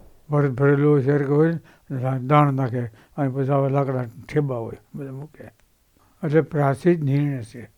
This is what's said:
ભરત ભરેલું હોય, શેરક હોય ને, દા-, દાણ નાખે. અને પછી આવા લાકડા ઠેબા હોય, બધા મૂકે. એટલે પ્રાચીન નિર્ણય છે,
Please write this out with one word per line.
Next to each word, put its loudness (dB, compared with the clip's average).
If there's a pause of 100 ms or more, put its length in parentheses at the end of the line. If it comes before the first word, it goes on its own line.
(300)
ભરત 2
ભરેલું 4
હોય, 4
શેરક 0
હોય 2
ને, -10
દા-, -2
દાણ 4
નાખે. -2
અને -6
પછી -2
આવા 2
લાકડા -2 (240)
ઠેબા -2
હોય, -8 (180)
બધા -12
મૂકે. -18 (800)
એટલે 2
પ્રાચીન 0
નિર્ણય 0
છે, -18